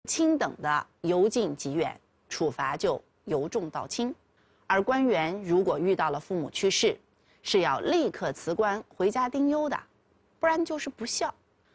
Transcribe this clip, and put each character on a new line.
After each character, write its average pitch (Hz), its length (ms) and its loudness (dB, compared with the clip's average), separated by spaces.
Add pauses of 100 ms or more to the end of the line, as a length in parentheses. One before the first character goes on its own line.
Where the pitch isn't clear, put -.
亲 320 300 2
等 180 140 -2 (100)
的 147 260 0 (140)
由 180 280 4
近 202 260 0
及 139 180 -6
远， 151 240 -2 (300)
处 240 220 -2
罚 139 260 -4
就 - 260 0 (240)
由 147 220 -2
重 175 220 -4
到 143 180 -8
轻。 240 260 -4 (520)
而 196 160 2
官 262 240 2
员 185 380 0
如 180 200 4
果 175 140 0
遇 180 180 2
到 160 140 0
了 143 100 -4
父 - 140 -10
母 156 160 -2
去 - 220 0
世， - 260 2 (460)
是 - 180 2
要 139 200 2
立 285 280 2
刻 170 240 -4
辞 - 220 -6
官 208 340 0
回 190 220 0
家 254 180 0
丁 277 200 2
忧 302 200 0
的， - 80 -4 (600)
不 330 80 2
然 320 160 2
就 311 140 -6
是 285 120 -8
不 226 160 -10
孝。 - 280 -4 (420)